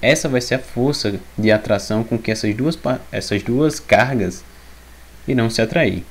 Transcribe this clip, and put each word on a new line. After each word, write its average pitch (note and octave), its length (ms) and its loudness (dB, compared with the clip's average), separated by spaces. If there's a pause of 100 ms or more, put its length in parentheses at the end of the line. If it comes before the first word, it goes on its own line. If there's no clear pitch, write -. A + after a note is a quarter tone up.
Essa D3+ 280 2
vai B2+ 120 2
ser B2+ 160 -2
a C3+ 40 -2
força A#2+ 580 -2 (180)
de G#2+ 140 4
atração G#2+ 540 2
com A#2 120 -2
que A2 140 -2
essas A2 240 0
duas D3 220 0
pa-, C3 240 -4 (100)
essas G#2 320 -4
duas D3 380 0
cargas A2+ 640 2 (800)
irão A#2+ 240 2
se A2+ 100 -2
atrair. E3 500 0